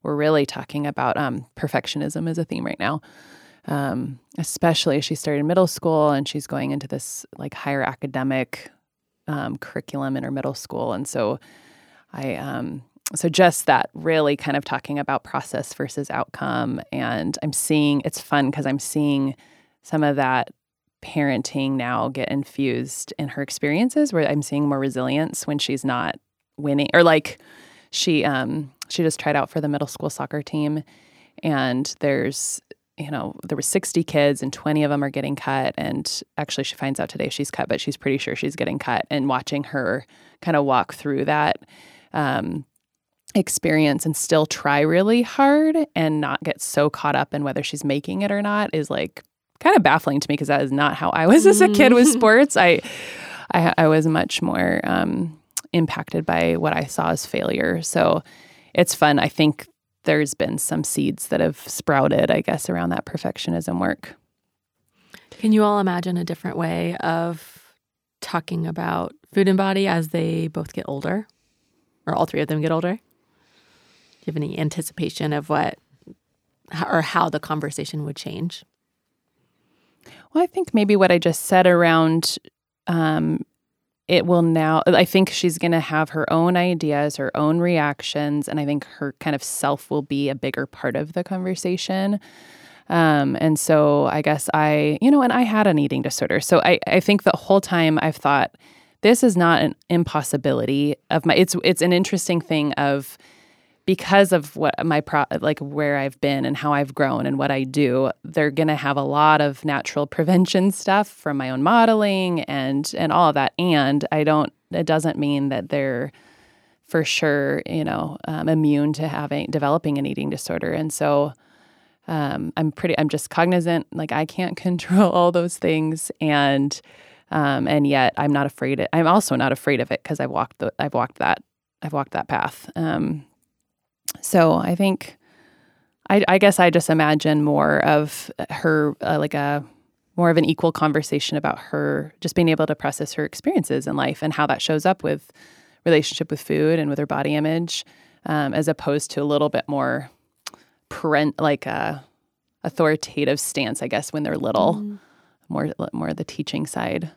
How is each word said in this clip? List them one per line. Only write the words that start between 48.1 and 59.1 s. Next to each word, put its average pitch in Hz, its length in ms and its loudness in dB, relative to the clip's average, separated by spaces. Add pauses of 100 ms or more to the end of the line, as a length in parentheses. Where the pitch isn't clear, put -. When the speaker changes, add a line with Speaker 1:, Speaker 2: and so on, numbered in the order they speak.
Speaker 1:
it 202 100 -2
or 202 120 -2
not 208 300 -2
is, 151 180 -2
like, - 320 -6 (360)
kinda 359 200 6
baffling 147 400 2
to - 100 -6
me 147 80 0
'cause 143 120 -4
that 143 120 2
is 139 100 -2
not 143 240 0
how - 160 -4
I 160 140 0
was 269 220 8
as 208 140 8
a - 80 6
kid 214 240 8
with 247 140 8
Speaker 2:
Mm. 302 60 6
<laughs> - 0 -
Speaker 1:
sports. 240 440 6
I, 180 220 6 (760)
I, 170 240 4
I 165 100 6
was 156 180 4
much 156 380 0
more, 90 400 0
um, 90 560 -2 (320)
impacted 160 560 -2
by - 300 2
what 156 180 0
I 160 80 -2
saw 160 260 -4
as - 160 -4
failure. - 560 -2
So 160 400 0 (540)
it's - 180 2
fun. 147 240 4